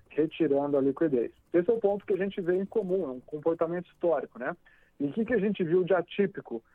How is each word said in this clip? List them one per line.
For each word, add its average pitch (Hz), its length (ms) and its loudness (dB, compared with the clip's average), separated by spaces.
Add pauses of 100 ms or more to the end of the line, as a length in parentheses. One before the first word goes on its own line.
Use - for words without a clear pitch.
retirando 143 680 0
a 139 40 4
liquidez. 135 500 2 (220)
Esse 175 180 4
é - 20 4
o 226 80 0
ponto 202 240 0
que 208 100 -2
a 175 40 0
gente 196 220 -4
vê 180 160 0
em 190 100 -2
comum, 190 380 -2
é 131 80 -6
um 127 80 -12
comportamento 165 720 -2
histórico, 151 460 0
né? 147 180 -6 (420)
E 143 80 -2
o 139 60 -6
que, 226 120 -2
que 233 100 0
a 226 40 2
gente 190 240 0
viu 180 220 2
de 185 100 2
atípico - 680 -2 (120)